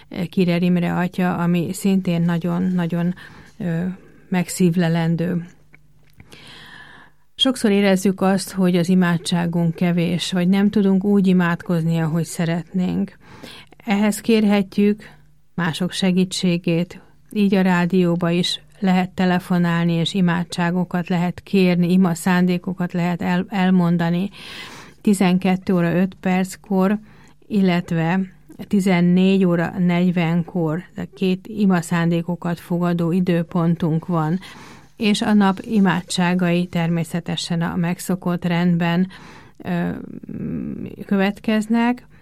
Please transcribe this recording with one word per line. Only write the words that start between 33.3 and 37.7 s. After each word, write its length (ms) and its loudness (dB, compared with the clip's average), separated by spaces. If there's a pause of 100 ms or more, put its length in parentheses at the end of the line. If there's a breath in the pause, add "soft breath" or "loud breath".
van, 340 -2 (560 loud breath)
és 260 0
a 120 0
nap 280 4
imádságai 1040 0
természetesen 960 -4
a 140 -4